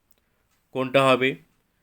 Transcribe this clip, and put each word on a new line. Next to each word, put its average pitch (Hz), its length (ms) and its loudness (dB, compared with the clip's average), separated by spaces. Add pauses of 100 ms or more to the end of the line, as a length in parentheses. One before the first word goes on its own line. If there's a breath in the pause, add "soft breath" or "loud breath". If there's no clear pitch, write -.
(720)
কোনটা 131 360 0
হবে? 131 280 0 (480)